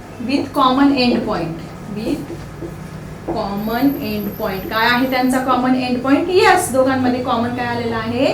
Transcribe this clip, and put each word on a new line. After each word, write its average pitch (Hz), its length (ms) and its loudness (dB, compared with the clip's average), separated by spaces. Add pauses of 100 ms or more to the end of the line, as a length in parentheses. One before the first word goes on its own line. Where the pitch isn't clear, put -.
(260)
with 277 360 -2
common 262 260 4
end 247 300 2 (100)
point. 165 320 -4 (360)
With 220 260 -4 (1080)
common 214 580 -2
end 208 600 -2
point. 190 240 -4
काय 226 200 2
आहे 254 220 2
त्यांचा 254 260 2
कॉमन 254 380 2
एंड 247 240 0
पॉइंट? 311 300 2
यस, 370 420 4
दोघांमध्ये 254 520 2
कॉमन 247 320 0
काय 247 100 -4
आलेला 233 300 -2
आहे? 233 380 0